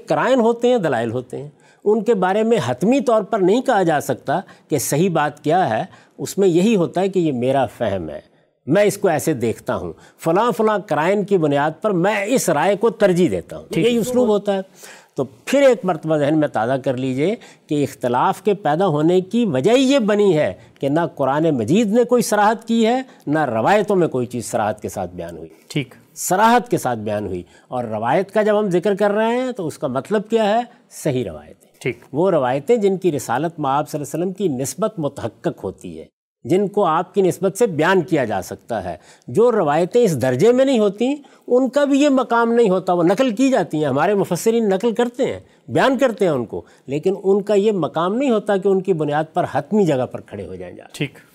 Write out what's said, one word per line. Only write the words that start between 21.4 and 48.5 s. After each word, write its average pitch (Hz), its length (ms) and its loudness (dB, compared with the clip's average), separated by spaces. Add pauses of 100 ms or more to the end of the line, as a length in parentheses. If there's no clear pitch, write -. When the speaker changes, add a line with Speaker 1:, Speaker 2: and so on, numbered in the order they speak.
Speaker 1:
مجید 147 380 2
نے 233 160 2
کوئی 247 180 2
صراحت 214 460 0
کی 226 200 2
ہے، 254 140 0 (260)
نہ 151 180 0
روایتوں 160 500 2
میں 170 120 2
کوئی 123 200 -4
چیز 120 180 -8
صراحت 110 360 -2
کے 101 80 -8
ساتھ 90 260 -8
بیان 85 220 -12
ہوئی۔ 80 120 -16 (180)
Speaker 2:
ٹھیک۔ 139 280 -8 (200)
Speaker 1:
صراحت 226 560 2
کے 165 60 0
ساتھ 123 220 -2
بیان 104 280 -4
ہوئی۔ 90 160 -8 (240)
اور 127 160 -6
روایت 117 480 -2
کا 220 100 0
جب 208 180 2
ہم 214 100 -2
ذکر 180 260 0
کر 202 160 0
رہے 226 280 0
ہیں 254 120 -4
تو 180 160 -8
اس 131 100 -10
کا 156 100 -6
مطلب 160 420 -4
کیا 220 280 2
ہے؟ 240 40 0 (280)
صحیح 127 340 -4
روایتیں۔ - 460 -14 (100)
Speaker 2:
ٹھیک۔ 120 180 -6 (160)
Speaker 1:
وہ 180 180 2
روایتیں 143 440 2
جن 196 220 0
کی 180 140 0
رسالت 143 480 -4
مآب 143 300 -2
صلی 147 120 -8
اللہ 139 140 -10
علیہ 165 80 -4
وسلم 190 100 -4
کی 156 280 -4
نسبت 185 380 -4
متحقق 135 640 -6
ہوتی 87 360 -12
ہے، 76 60 -18 (380)
جن 185 240 0
کو 202 180 0
آپ 170 280 -2
کی 202 80 0
نسبت 185 360 0
سے - 100 2
بیان 170 340 2
کیا 143 240 0
جا 101 160 -4
سکتا 98 420 -8
ہے۔ 87 140 -8 (300)
جو 214 240 2
روایتیں 180 520 2
اس 156 180 0
درجے 131 300 4
میں 262 140 4
نہیں 269 140 2
ہوتی، 214 360 0 (320)
ان 247 220 2
کا 294 140 2
بھی 277 180 2
یہ 294 80 4
مقام 233 440 2
نہیں 233 160 4
ہوتا۔ 180 240 0
وہ 175 100 2
نقل 202 320 2
کی 269 140 2
جاتی 180 280 0
ہیں، 151 80 0
ہمارے 147 280 2
مفسرین 208 560 0
نقل 190 220 0
کرتے 240 420 -2
ہیں، 92 60 -10 (280)
بیان 208 300 2
کرتے 226 280 0
ہیں 165 60 2
ان 123 140 -2
کو، 90 160 -10 (260)
لیکن 151 260 -2 (100)
ان 196 180 2
کا 208 120 -2
یہ 208 180 4
مقام 170 440 -2
نہیں 269 140 0
ہوتا 208 280 0